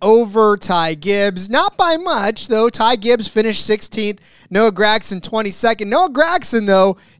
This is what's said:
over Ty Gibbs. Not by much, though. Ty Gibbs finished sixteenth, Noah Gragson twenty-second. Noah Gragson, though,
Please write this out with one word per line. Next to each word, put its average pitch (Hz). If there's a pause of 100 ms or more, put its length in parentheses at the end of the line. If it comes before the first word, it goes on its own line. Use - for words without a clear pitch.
over 214
Ty 170
Gibbs. 190
Not 330
by 339
much, 233
though. 226
Ty 233
Gibbs 220
finished 220
sixteenth, 208 (280)
Noah 214
Gragson 208
twenty-second. 220
Noah 330
Gragson, 277
though, 190 (240)